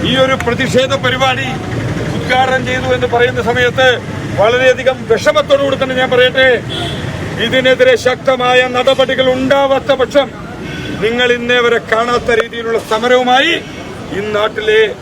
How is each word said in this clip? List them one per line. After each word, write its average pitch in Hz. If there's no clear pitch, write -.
ഈ -
ഒരു 262
പ്രതിഷേധ 254
പരിപാടി 254
ഉദ്ഘാടനം 254
ചെയ്തു 254
എന്ന് 240
പറയുന്ന 247
സമയത്ത് 247
വളരെയധികം 254
വിഷമത്തോടുകൂടി 277
തന്നെ 262
ഞാൻ 254
പറയട്ടെ, 254
ഇതിനെതിരെ 254
ശക്തമായ 254
നടപടികൾ 262
ഉണ്ടാവാത്ത 269
പക്ഷം 254
നിങ്ങൾ 240
ഇന്നേ 240
വരെ 233
കാണാത്ത 240
രീതിയിലുള്ള 226
സമരവുമായി 254
ഈ -
നാട്ടിലെ 214